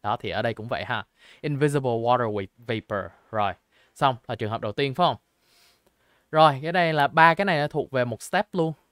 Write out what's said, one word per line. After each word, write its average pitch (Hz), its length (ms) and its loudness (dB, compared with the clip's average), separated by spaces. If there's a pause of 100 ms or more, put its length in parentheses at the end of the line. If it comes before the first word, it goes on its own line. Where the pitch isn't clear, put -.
Đó, 107 140 -2
thì 107 120 -8
ở 92 120 -4
đây 113 120 -2
cũng 110 140 -10
vậy 120 180 -6
ha. 110 200 -6 (360)
Invisible 143 500 0
water 117 420 2
wa-, 98 140 -4 (100)
vapor. 110 540 -6 (200)
Rồi, 104 220 -2 (420)
xong 135 200 2 (120)
là 117 80 -6
trường 107 160 -4
hợp 113 100 -6
đầu 107 100 -6
tiên 139 240 -4
phải 175 120 2
không? 123 100 -2 (1120)
Rồi, 156 320 6
cái 170 80 -4
đây 170 220 2
là 143 140 2
ba 165 260 6
cái 202 120 0
này 170 140 0
nó 147 80 0
thuộc - 240 -4
về 127 140 2
một 113 160 -8
step - 320 -2
luôn 160 200 0 (180)